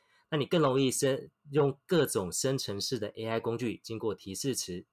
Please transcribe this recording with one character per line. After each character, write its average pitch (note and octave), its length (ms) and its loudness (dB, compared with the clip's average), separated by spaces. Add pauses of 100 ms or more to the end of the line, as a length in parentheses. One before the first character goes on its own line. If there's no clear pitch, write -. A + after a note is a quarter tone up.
(280)
那 D#3 80 0
你 C#3+ 80 0
更 E3+ 160 2
容 C3+ 200 4
易 C3 100 4
生-， C3+ 380 0 (220)
用 C#3 340 2
各 D#3 200 4
种 F#2 260 -2
生 C3+ 260 0
成 G2+ 240 -6
式 A#2+ 180 -2
的 G#2 100 -4
A A2+ 180 -10
I A2+ 120 -2
工 A#2 180 -2
具， A2 260 -4
经 A2+ 140 -8
过 G#2+ 160 -2
提 F#2+ 220 -10
示 B2+ 200 -2
词 F2+ 380 -6